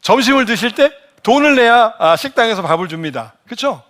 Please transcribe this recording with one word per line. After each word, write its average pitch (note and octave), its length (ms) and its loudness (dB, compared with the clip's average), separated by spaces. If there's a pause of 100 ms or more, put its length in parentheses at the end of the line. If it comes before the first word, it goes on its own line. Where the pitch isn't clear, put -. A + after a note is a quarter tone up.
점심을 B3+ 460 0
드실 A3 280 -4
때 C#4+ 160 2 (320)
돈을 C#4+ 340 2
내야, A#3 420 4
아, D#3+ 180 2
식당에서 A3+ 460 -2
밥을 E3 260 -2
줍니다. D3 460 -12 (120)
그쵸? A#3+ 440 -8